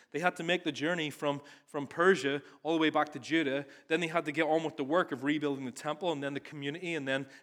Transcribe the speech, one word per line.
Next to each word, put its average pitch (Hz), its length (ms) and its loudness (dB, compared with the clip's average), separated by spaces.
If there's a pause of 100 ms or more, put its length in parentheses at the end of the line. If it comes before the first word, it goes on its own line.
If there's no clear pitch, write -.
(120)
They 143 80 -4
had 180 180 0
to 170 60 -6
make 175 200 0
the 160 80 -2
journey 151 380 -2
from, 143 320 -2 (240)
from 143 220 -6
Persia 147 540 4 (220)
all 156 100 0
the 165 60 2
way 156 100 6
back 151 240 2
to 139 60 -8
Judah. 139 460 0 (220)
Then 165 140 2
they 170 60 -2
had 165 180 0
to 156 60 -4
get 156 140 2
on 156 180 2
with 151 140 -6
the 143 60 0
work 165 280 2
of 127 120 -6
rebuilding 143 420 0
the 120 60 -8
temple 151 400 -4
and 143 100 -2
then 143 120 -4
the 139 60 -4
community 156 560 -6
and 139 120 -4
then, 135 180 0 (180)